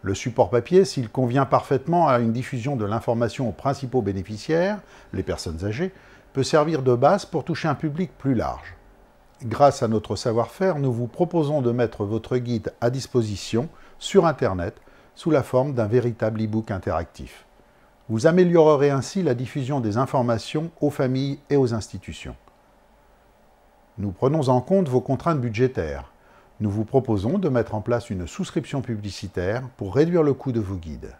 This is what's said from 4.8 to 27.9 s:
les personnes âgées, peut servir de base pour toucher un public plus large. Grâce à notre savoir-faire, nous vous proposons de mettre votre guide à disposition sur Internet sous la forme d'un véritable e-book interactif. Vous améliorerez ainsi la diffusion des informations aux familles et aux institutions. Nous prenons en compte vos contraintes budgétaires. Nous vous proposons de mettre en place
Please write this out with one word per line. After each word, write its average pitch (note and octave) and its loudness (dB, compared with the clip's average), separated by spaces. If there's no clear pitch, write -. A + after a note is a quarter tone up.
les F#2+ -4
personnes E2 -6
âgées, C#3+ -4
peut C3+ -2
servir D3+ 2
de B2 4
base D3 4
pour D3 -6
toucher E3 -4
un C#3+ 0
public D#3+ -4
plus C3+ 0
large. E2 -4
Grâce C3 4
à A2+ 0
notre A2 0
savoir-faire, C3+ 0
nous C3+ 0
vous A#2+ -4
proposons D#3 0
de A#2+ 2
mettre A2+ 0
votre A2 -2
guide A#2+ -2
à A#2 0
disposition A#2 -2
sur F3+ 4
Internet G2 0
sous - -2
la C#3 4
forme C3+ 0
d'un A2+ 0
véritable A2+ 0
e-book A2 -2
interactif. E2+ -6
Vous A2+ 2
améliorerez D#3+ 6
ainsi C#3 -2
la C#3+ 2
diffusion C3 -4
des G#2+ 0
informations B2+ -2
aux D3 2
familles C#3 -2
et C#3+ 2
aux B2+ 4
institutions. F#2+ -10
Nous G2+ -4
prenons C3+ 0
en B2 6
compte F#3 2
vos B2+ 2
contraintes D3+ -2
budgétaires. G#2+ -2
Nous G#2+ 0
vous G#2 -2
proposons A#2 0
de F#3 0
mettre A#2+ 0
en G#2+ -2
place A#2+ -2